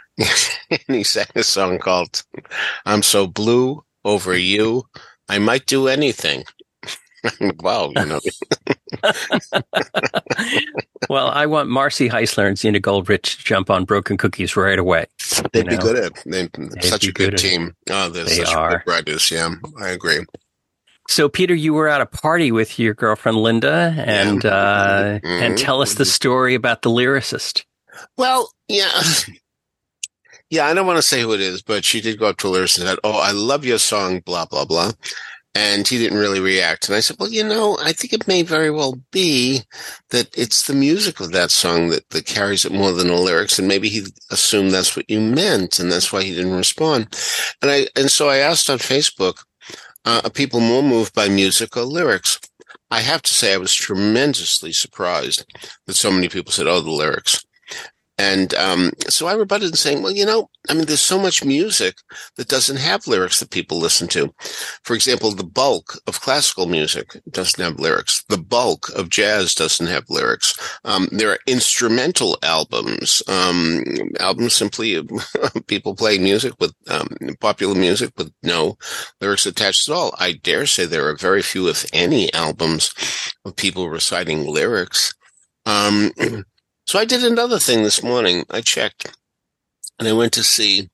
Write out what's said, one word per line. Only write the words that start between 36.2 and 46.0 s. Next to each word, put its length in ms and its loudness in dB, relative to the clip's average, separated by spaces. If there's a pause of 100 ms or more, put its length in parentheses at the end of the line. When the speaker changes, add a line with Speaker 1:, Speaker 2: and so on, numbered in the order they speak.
Speaker 1:
react. 480 0
And 80 0
I 20 2
said, 200 0
"Well, 120 -4
you 100 0
know, 400 0
I 120 0
think 180 -8
it 160 -2
may 140 2
very 280 0
well 300 -2 (140)
be 480 2 (480)
that 180 0 (100)
it's 300 0
the 60 -2
music 480 2
of 100 -8
that 200 2
song 400 2
that, 180 -4
that 160 -6
carries 400 -2
it 80 -4
more 180 2
than 160 0
the 80 2
lyrics. 440 2
And 100 0
maybe 180 0
he 160 -4 (260)
assumed 420 2
that's 260 0
what 120 -6
you 120 0
meant, 580 2
and 100 0
that's 220 0